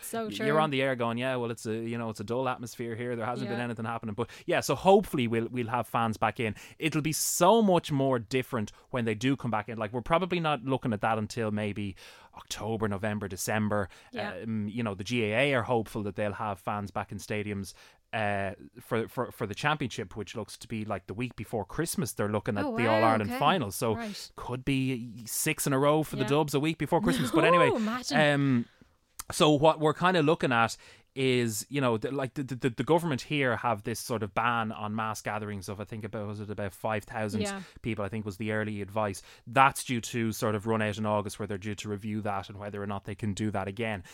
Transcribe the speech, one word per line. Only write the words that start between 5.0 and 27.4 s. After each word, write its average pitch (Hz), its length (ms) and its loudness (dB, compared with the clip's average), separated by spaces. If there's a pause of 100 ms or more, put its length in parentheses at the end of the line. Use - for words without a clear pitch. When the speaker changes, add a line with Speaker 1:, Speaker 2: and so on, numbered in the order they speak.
Speaker 2:
we'll, 113 220 0
we'll 123 180 -4
have 120 220 -2
fans 113 280 0
back 110 220 0
in. 110 160 0 (240)
It'll 151 240 0
be 160 100 0
so 190 480 6
much 180 300 4
more 135 300 2
different 120 500 -2 (200)
when 123 140 -2
they 110 120 0
do 131 180 2
come 123 160 -2
back 107 180 -2
in. 113 100 -8
Like, 107 140 -4
we're 123 100 -4
probably 175 360 2
not 151 260 0
looking 131 280 0
at 104 80 0
that 113 180 2
until 107 320 -2
maybe 104 460 -4 (400)
October, 110 500 -4
November, 104 400 -2
December. 104 640 0 (240)
Speaker 1:
Yeah. 151 220 -6 (100)
Speaker 2:
Um, 107 240 -4
you 117 160 -4
know, 101 100 -2
the 101 80 -6
G 113 220 0
A 104 100 0
A 139 200 4
are 120 100 2
hopeful 113 400 -2
that 101 100 -4
they'll 104 200 -2
have 104 260 -6
fans 104 320 -6
back 104 180 -6
in 104 80 -8
stadiums, 101 560 -4 (380)
uh, 101 420 -2 (260)
for, 113 260 -2
for, 107 240 -4
for - 160 -6
the 101 80 -6
championship, 147 640 -2
which 104 180 -8
looks 104 220 -10
to - 100 -18
be, 107 180 -6
like, 101 220 -6
the 95 80 -8
week 123 220 -6
before 107 280 -4
Christmas. - 480 -4
They're 104 160 -2
looking 104 300 0
at 101 60 0
Speaker 1:
Oh, 240 120 -2
Speaker 2:
the 120 60 2
Speaker 1:
wow, 110 140 4
Speaker 2:
All-Ireland 110 340 4
Speaker 1:
okay. 240 80 -2
Speaker 2:
final, 147 320 2
so 113 240 0
Speaker 1:
Right. 117 400 -8
Speaker 2:
could 127 300 -8
be 131 480 0 (140)
six - 380 -2
in 143 80 2
a 131 60 4
row 147 240 6
for 147 140 -6
the 135 60 0
Speaker 1:
Yeah. 120 80 0
Speaker 2:
Dubs 147 240 2
a 143 40 2
week 160 200 0
before 160 220 2
Christmas. 240 300 2
Speaker 1:
<laughs> - 100 0